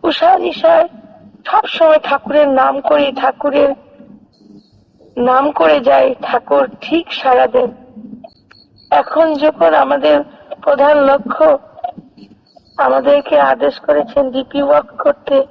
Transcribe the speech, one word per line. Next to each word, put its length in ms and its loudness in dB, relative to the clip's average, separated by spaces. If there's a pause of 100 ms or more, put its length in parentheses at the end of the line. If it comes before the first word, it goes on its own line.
উষা 360 0
নিশায় 500 0 (580)
সব 200 0
সময় 360 2
ঠাকুরের 460 0
নাম 320 0
করি, 320 -2
ঠাকুরের 640 -2 (1400)
নাম 340 0
করে 300 2
যাই, 420 2
ঠাকুর 480 -2 (100)
ঠিক 320 -6
সাড়া 340 0
দেন। 240 -2 (1200)
এখন 440 0
যখন 400 0
আমাদের 460 2 (420)
প্রধান 360 2
লক্ষ্য, 600 0 (1160)
আমাদেরকে 640 0
আদেশ 400 -2
করেছেন 500 -2
ডিপি 320 -6
ওয়াক 400 -2
করতে 480 -2